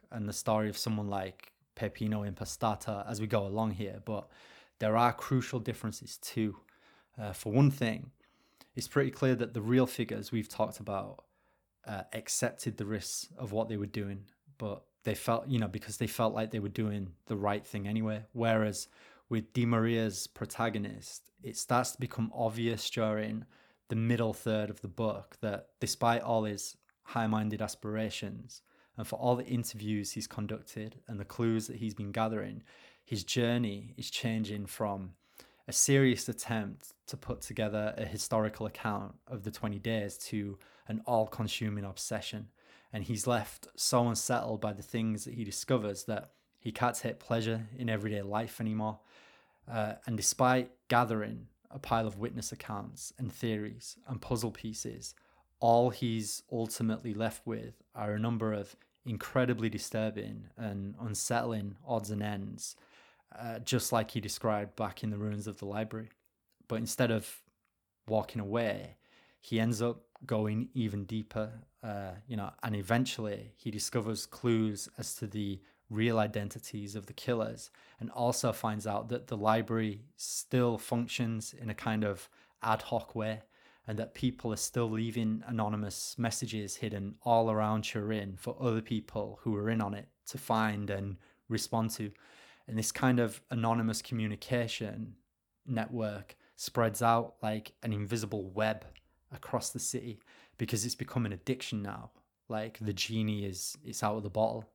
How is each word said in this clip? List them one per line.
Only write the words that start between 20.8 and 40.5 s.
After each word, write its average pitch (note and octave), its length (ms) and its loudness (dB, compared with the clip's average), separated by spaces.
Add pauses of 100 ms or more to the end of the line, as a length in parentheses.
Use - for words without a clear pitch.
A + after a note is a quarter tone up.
it A2+ 160 -10
starts B2 340 4
to - 80 -10
become A#2 340 -2
obvious A2+ 560 0
during A2 560 0 (440)
the A#2 80 0
middle A2+ 360 4
third G#2+ 360 0
of G#2 120 -10
the G#2+ 60 -6
book G#2 540 -4
that G#2 260 -4 (140)
despite A#2 400 4
all A2+ 240 2
his G2+ 320 -6 (260)
high-minded G#2+ 580 0
aspirations G#2+ 1000 -4 (360)
and A#2 80 -6
for - 120 -4
all B2 180 6
the B2 100 -2
interviews G#2+ 680 0
he's G#2+ 140 -6
conducted G#2+ 680 -6 (120)
and G#2+ 120 -6
the G2+ 60 -6
clues A2+ 420 2
that A#2 80 -8
he's A2 180 -2
been G2+ 200 -6
gathering, A2 500 -2 (400)
his G2 220 -4
journey A#2 720 2
is - 120 -8
changing G#2+ 580 0
from G2 440 -4 (560)
a - 60 -6
serious C3+ 560 6
attempt G#2+ 640 -4 (140)
to C3+ 100 -8
put - 240 -8
together G#2+ 560 -2
a A2 80 -4
historical G#2+ 600 0
account G2+ 500 -4 (120)
of A2 160 -8
the G#2 80 -4
twenty G#2 280 -4
days G#2+ 380 -2
to G2+ 400 -4 (300)